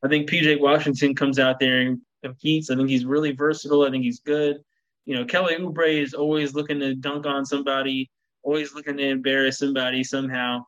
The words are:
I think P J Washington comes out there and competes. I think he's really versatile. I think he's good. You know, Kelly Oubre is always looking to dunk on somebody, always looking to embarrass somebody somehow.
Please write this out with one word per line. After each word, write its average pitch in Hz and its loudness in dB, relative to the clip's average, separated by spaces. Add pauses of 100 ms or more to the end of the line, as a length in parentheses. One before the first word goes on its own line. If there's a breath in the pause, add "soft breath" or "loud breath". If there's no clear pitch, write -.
I 135 0
think 147 2
P 175 2
J 151 6
Washington 143 4
comes 135 0
out 131 4
there 127 4
and 127 0 (240)
competes. 156 -2
I 131 0
think 135 2
he's 127 2
really 147 0
versatile. 147 2
I 139 4
think 131 -2
he's 120 -2
good. 147 0 (480)
You 139 -6
know, 123 -2
Kelly 180 -2
Oubre 160 -2
is 135 -6
always 147 -2
looking 147 -6
to 135 -2
dunk 143 -6
on 139 -4
somebody, 135 -4 (320)
always 147 -2
looking 147 -8
to 143 -2
embarrass 135 0
somebody 131 0
somehow. 127 -4